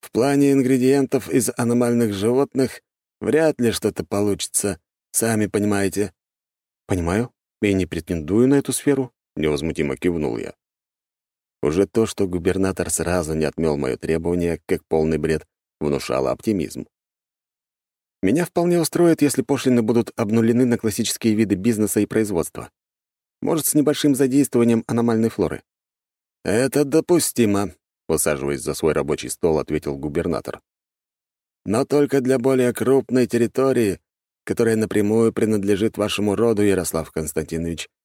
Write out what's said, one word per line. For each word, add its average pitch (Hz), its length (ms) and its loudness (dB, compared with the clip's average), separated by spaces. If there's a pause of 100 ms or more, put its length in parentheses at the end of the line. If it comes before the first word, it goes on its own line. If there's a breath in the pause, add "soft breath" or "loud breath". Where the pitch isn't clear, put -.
В - 100 -20
плане 139 420 4
ингредиентов 131 760 2
из 123 260 0
аномальных 120 580 0
животных 123 680 -2 (400)
вряд 147 400 2
ли 117 100 2
что-то 98 320 -2
получится, 101 760 -4 (320)
сами 110 340 0
понимаете». 101 680 -2 (760)
«Понимаю, 95 440 0 (300)
и 104 120 2
не 92 120 0
претендую 87 640 0
на 139 80 4
эту 139 180 0
сферу», 135 400 -2 (220)
невозмутимо 76 600 -2
кивнул 78 400 -2
я. - 160 -10 (1080)
Уже 90 260 0
то, 113 180 2
что 101 220 -4
губернатор 90 600 -2
сразу 80 440 -2
не 78 120 -2
отмел 78 320 -2
мое 64 200 -4
требование, 82 680 -2
как 90 200 -4
полный 80 320 0
бред, 78 300 -2 (320)
внушало 67 520 -2
оптимизм. 92 540 -4 (1400)
Меня 135 240 0
вполне 175 340 0
устроит, 165 420 2
если 139 200 0
пошлины 123 400 0
будут 113 340 0
обнулены 113 500 2
на 117 120 2
классические 110 580 -2
виды 104 200 2
бизнеса 107 440 0
и 104 60 2
производства. 98 640 -4 (720)
Может, 160 240 -2
с - 80 -2
небольшим 147 420 2
задействованием 123 720 2
аномальной 117 420 2
флоры. 82 340 -4 (800)
«Это 123 420 2
допустимо», 120 880 2 (340)
усаживаясь 71 540 -2
за 71 120 -4
свой 76 200 0
рабочий 71 360 -2
стол, 80 300 0
ответил 73 380 -4
губернатор. 76 640 -6 (1040)
«Но 113 200 0
только 139 360 2
для 127 180 2
более 127 340 2
крупной 123 540 0
территории, 120 720 0 (460)
которая 113 300 0
напрямую 107 560 2
принадлежит 104 680 0
вашему 101 380 -2
роду, 107 260 2
Ярослав 92 500 0
Константинович. 82 800 -6 (160)